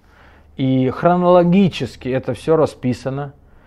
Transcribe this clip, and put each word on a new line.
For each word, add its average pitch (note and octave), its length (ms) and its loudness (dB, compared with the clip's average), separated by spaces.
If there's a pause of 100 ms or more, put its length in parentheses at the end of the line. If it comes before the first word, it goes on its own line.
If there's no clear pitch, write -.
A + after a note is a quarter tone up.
(560)
и C3 340 -2
хронологически F3 1200 2
это B2+ 260 -4
все D#3 220 -2
расписано, C#3 800 -4 (340)